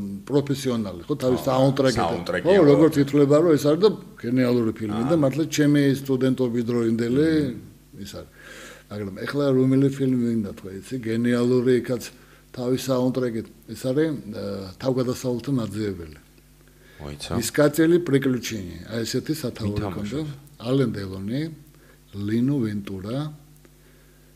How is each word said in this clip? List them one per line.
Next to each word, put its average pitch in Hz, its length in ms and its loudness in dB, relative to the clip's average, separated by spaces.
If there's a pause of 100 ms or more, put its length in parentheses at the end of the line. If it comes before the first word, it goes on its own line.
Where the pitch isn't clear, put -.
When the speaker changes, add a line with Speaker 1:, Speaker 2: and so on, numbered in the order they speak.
(220)
Speaker 1:
პროფესიონალი, 123 800 -2
ხო, 151 120 -4
თავის 127 260 0
Speaker 2:
ხო, - 60 -4
Speaker 1:
საუნდტრეკით. 131 520 2
Speaker 2:
საუნდტრეკი, 87 460 -2
Speaker 1:
ხო, 175 80 6
Speaker 2:
ხო. 196 100 6
Speaker 1:
როგორც 147 320 8
ითვლება, 143 420 4
რომ 170 140 6
ეს 143 140 4
არის 156 160 4
და 214 80 6 (220)
გენიალური 120 600 2
ფილმი 110 320 -4
და 147 120 2
Speaker 2:
აა. 156 80 4
Speaker 1:
მართლა 135 220 2
ჩემი 147 360 4 (140)
სტუდენტობის 127 680 0
დროინდელი 117 640 2
Speaker 2:
მმ. 147 400 0 (280)
Speaker 1:
ის 101 180 -14
არის. 85 160 -16 (560)
მაგრამ 101 320 -10
ეხლა 135 300 -4
რომელი 131 420 4
ფილმი 135 300 0
მინდა 113 340 -2
თქვა, - 180 -14
იცი, 98 260 -10
გენიალური 120 800 2
იქაც 120 280 -2 (440)
თავის 127 340 -4
საუნდტრეკით, 127 680 -2 (180)
ეს 110 180 -14
არის, 139 260 0 (200)
ა, 101 140 -8 (300)
თავგადასავლთა 123 760 -4
მაძიებელი. 101 680 -6 (800)
Speaker 2:
მოიცა. 73 340 -12
Speaker 1:
ისკაწელი 151 680 2
პრიკლუჩინი, 117 840 -2
აი, 113 160 -8
ესეთი 127 340 -4
სათაური 110 440 -6
Speaker 2:
მითამაშოთ. 101 480 -6
Speaker 1:
ჰქონდა. 143 80 -10 (240)
ალენ 127 340 0
დელონი, 98 500 -6 (720)
ლინო 113 440 0
ვენტურა. 104 600 -4 (1200)